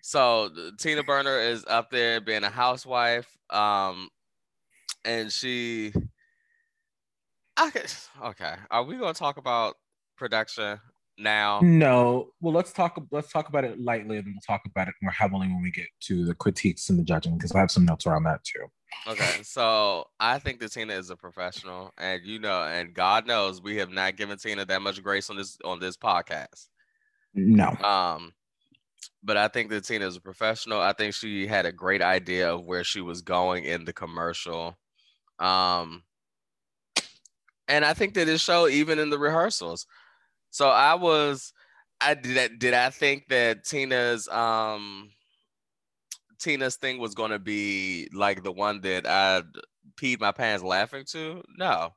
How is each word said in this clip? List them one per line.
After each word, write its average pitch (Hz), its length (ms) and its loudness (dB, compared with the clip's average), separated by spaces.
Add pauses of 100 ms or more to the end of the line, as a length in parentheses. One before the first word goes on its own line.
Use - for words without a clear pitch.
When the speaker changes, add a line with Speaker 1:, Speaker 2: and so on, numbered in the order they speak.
Speaker 1:
So, 117 480 2
the, 80 300 -14
Tina 151 240 -2
Burner 139 360 0
is 117 280 -2
up 113 240 0
there 117 300 2
being 107 220 -2
a 101 60 0
housewife, 123 880 0 (120)
um, 98 600 0 (960)
and 113 280 -4
she, 117 640 -4 (1600)
I 320 120 4
could, - 220 -6 (320)
okay, 98 320 -8 (160)
are 117 120 2
we 165 140 -8
gonna 196 160 -4
talk 147 240 -4
about 120 380 -2 (420)
production 110 640 -4 (380)
now? 107 440 2
Speaker 2:
No. 127 800 6
Well, 165 140 -2
let's 175 180 2
talk, 170 300 -2 (100)
let's 147 200 -6
talk 151 180 -2
about 143 160 0
it 117 160 -6
lightly, 110 360 -2
and 101 80 -6
then 101 80 -10
we'll 98 80 -12
talk - 240 -2
about 92 220 -4
it 92 140 -10
more 95 100 -2
heavily 95 360 0
when 90 140 -2
we 90 100 -2
get 87 160 -8 (160)
to 87 220 0
the 85 100 0
critiques - 540 0
and 92 80 6
the 85 60 4
judging, 82 340 0
'cause 80 160 -4
I 95 60 4
have 92 120 4
some 92 140 6
notes 82 220 2
around 78 160 2
that 80 220 -2
too. - 200 -10 (420)
Speaker 1:
Okay, 104 360 -2
so 107 600 2 (140)
I 120 200 2
think 131 200 -6
that 113 120 -8
Tina 110 220 -6
is 92 160 -6
a 92 60 -10
professional, 92 840 -10
and, 92 280 -4
you 107 140 -10
know, 98 240 0
and 85 300 -4
God 95 340 4
knows 98 340 0
we 104 160 -6
have 95 140 -4
not 95 260 -2
given 101 200 -6
Tina 101 280 -6
that 95 160 -2
much 98 200 -4
grace 98 280 -2
on 104 80 -10
this, 98 260 -10
on 87 160 -6
this 92 180 -6
podcast. 85 680 -4 (680)
Speaker 2:
No. 104 500 6
Speaker 1:
Um, 87 500 0 (880)
but 104 140 0
I 104 100 4
think 110 220 -2
that 104 160 -4
Tina 107 220 -4
is 90 100 -6
a 90 40 -18
professional. 110 600 -4
I 95 120 4
think 104 200 -2
she 101 340 -6
had 101 180 2
a 85 60 -2
great 92 300 0
idea 90 520 2
of 87 120 -6
where 87 180 -4
she 98 180 -6
was 87 200 -10
going 90 440 0
in 82 200 -4
the 85 80 -10
commercial. 85 840 -8 (600)
Um, 90 640 0 (1600)
and 147 180 4
I 151 80 4
think 196 220 -2
that 170 120 2
it 160 120 2
showed 170 320 4
even 151 280 2
in 151 100 0
the 147 100 -2
rehearsals. 147 640 0 (680)
So 143 180 4
I 135 260 8
was, 151 580 2 (480)
I 147 140 4
did, 127 440 0
did 123 140 4
I 123 160 4
think 139 400 0
that 120 360 2
Tina's, 123 640 -2
um, 107 840 -2 (1300)
Tina's 135 380 -2
thing 127 220 -4
was 113 140 -6
gonna 110 260 -4
be, 98 760 -4
like, 98 300 0
the 95 80 -6
one 101 300 -4
that 92 240 -2
I 95 380 2 (520)
peed 123 240 -2
my 101 120 0
pants 107 320 -2
laughing 104 480 -2
to? 160 320 -10 (140)
No. 101 400 -2